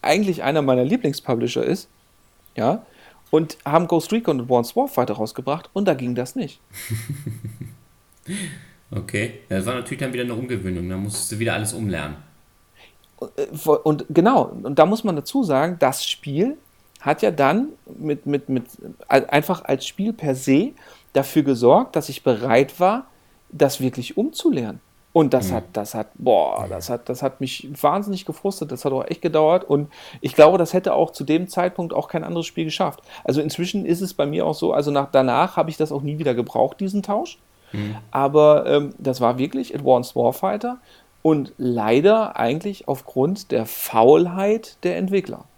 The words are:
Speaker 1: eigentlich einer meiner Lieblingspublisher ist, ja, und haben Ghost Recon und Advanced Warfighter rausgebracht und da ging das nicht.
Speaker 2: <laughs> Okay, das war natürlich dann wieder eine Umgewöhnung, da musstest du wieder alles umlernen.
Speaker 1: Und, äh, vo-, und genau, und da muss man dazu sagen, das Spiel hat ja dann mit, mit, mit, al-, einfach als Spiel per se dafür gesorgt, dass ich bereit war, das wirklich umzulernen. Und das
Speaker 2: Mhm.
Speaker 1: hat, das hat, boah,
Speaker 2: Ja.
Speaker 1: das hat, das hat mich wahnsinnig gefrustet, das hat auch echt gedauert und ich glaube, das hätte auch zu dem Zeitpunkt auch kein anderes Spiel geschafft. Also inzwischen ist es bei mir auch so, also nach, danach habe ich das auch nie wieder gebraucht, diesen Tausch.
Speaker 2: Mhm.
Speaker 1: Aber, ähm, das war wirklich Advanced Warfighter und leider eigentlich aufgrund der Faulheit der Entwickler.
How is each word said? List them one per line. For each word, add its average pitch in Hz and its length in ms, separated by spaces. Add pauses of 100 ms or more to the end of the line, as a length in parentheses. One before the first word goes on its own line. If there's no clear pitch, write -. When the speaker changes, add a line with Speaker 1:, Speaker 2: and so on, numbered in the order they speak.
Speaker 1:
eigentlich 185 400
einer 147 200
meiner 127 220
Lieblingspublisher 127 800
ist, 147 240 (680)
ja, 139 260 (480)
und 156 340
haben 160 240
Ghost 165 240
Recon 214 260
und 120 80
Advanced 120 300
Warfighter 131 380
rausgebracht 123 580
und 196 140
da 170 80
ging 123 200
das 123 220
nicht. - 280
Speaker 2:
<laughs> - 1700 (640)
Okay, 107 420 (140)
das 95 180
war 123 80
natürlich 123 260
dann 131 120
wieder 123 120
eine 120 100
Umgewöhnung, 92 540
da 92 80
musstest 104 360
du 104 60
wieder 110 160
alles 104 180
umlernen. 80 440 (1000)
Speaker 1:
Und, - 200
äh, 139 140
vo-, 156 320
und 151 260
genau, 170 420 (100)
und 135 160
da 156 80
muss 214 180
man 190 100
dazu 226 300
sagen, 160 340
das 139 260
Spiel 185 520 (440)
hat 151 220
ja 214 80
dann 160 380 (300)
mit, 147 280
mit, 143 220
mit, 127 160 (420)
al-, 131 240
einfach 151 340
als 139 220
Spiel 214 260
per 147 220
se 143 380 (400)
dafür 143 320
gesorgt, 135 500
dass 156 140
ich - 160
bereit 123 560
war, 214 260 (460)
das 143 280
wirklich 127 360
umzulernen. 220 640 (320)
Und 151 220
das 107 160
Speaker 2:
Mhm. - 40
Speaker 1:
hat, 110 180
das 104 220
hat, 107 200
boah, 76 480
Speaker 2:
Ja. 57 60
Speaker 1:
das 87 220
hat, 120 180
das 127 140
hat 135 180
mich 135 280 (120)
wahnsinnig 190 460
gefrustet, 190 460
das 123 120
hat 139 80
auch 131 140
echt - 160
gedauert 156 420
und 147 260 (300)
ich 135 140
glaube, 156 240
das 165 140
hätte 185 220
auch 160 180
zu - 120
dem 165 240
Zeitpunkt 180 440
auch - 160
kein 160 160
anderes 170 220
Spiel - 180
geschafft. 156 380 (220)
Also 139 160
inzwischen 175 460
ist 170 160
es 185 120
bei 143 120
mir 156 200
auch 160 80
so, - 180
also 143 180
nach, 139 220
danach 131 440
habe 160 140
ich 156 60
das 156 160
auch 139 100
nie 151 160
wieder 147 160
gebraucht, 120 460
diesen 196 220
Tausch. 220 360 (340)
Speaker 2:
Mhm. 104 240 (160)
Speaker 1:
Aber, 151 540
ähm, 143 320
das 123 220
war 123 180
wirklich 214 360
Advanced 127 400
Warfighter 208 640 (440)
und 151 340
leider 127 840
eigentlich 160 480
aufgrund 139 640
der 113 160
Faulheit 175 1160
der 180 120
Entwickler. 190 480 (140)